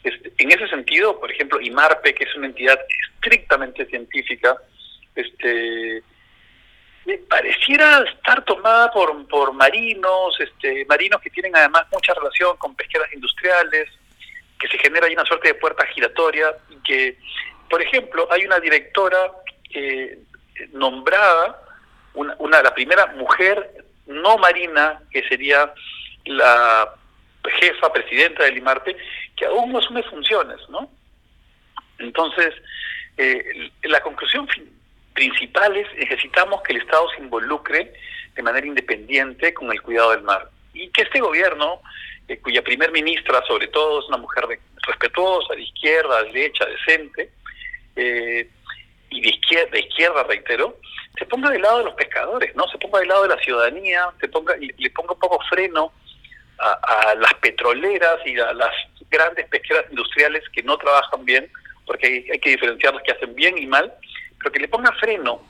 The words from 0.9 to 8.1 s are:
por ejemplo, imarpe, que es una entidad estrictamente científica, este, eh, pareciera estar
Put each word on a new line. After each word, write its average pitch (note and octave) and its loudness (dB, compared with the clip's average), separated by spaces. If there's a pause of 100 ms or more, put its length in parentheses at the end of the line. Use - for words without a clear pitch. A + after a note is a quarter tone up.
por - -8
ejemplo, C#3+ -2
imarpe, C#3+ 2
que C3+ -4
es - -6
una C#3 -8
entidad C3 2 (360)
estrictamente C3+ 0
científica, B2 -2 (600)
este, A#2 -4
eh, - -14
pareciera D4 4
estar - 0